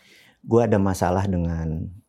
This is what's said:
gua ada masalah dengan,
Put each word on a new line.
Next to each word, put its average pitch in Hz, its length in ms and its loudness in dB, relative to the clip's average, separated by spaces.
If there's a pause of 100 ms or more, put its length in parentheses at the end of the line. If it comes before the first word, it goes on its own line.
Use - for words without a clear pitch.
(400)
gua 117 260 2
ada 107 120 2
masalah 95 480 0
dengan, 85 580 -2 (240)